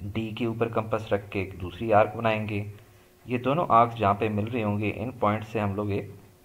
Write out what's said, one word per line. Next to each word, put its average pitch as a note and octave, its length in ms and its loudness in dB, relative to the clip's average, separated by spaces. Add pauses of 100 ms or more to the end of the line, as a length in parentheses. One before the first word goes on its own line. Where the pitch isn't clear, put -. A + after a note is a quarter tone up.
(140)
D A2+ 180 -4
के A#2 140 -2
ऊपर A#2 220 0
compass A2 440 -2
रख G2+ 160 -2
के G2+ 120 -4
एक F#2 180 -6
दूसरी F#2 320 -4
आर्क A2 260 6
बनाएंगे। G#2+ 560 -2 (560)
ये B2 100 -2
दोनों C3+ 320 0
arcs A#2 260 6
जहाँ G2+ 180 4
पे A2 140 0
मिल G#2+ 180 -2
रही A#2 160 -2
होंगी, G#2 260 0
इन A2 220 -4
पॉइंट G#2+ 340 0
से A2 160 -4
हम G#2 160 -2
लोग G#2 160 -2
एक - 220 -4 (300)